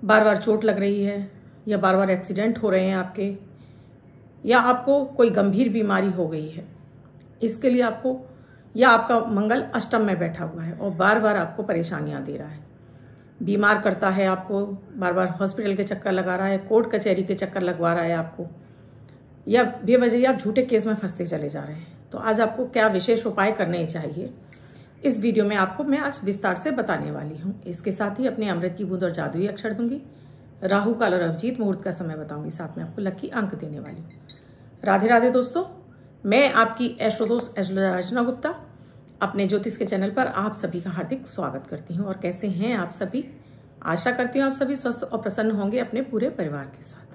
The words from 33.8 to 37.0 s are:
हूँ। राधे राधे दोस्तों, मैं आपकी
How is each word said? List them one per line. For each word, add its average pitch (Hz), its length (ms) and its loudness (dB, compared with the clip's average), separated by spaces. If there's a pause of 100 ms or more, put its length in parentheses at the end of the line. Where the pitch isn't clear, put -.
हूँ। 165 120 -16 (760)
राधे 196 240 4
राधे 233 240 6
दोस्तों, 262 320 0 (600)
मैं 247 300 4
आपकी 226 340 2 (140)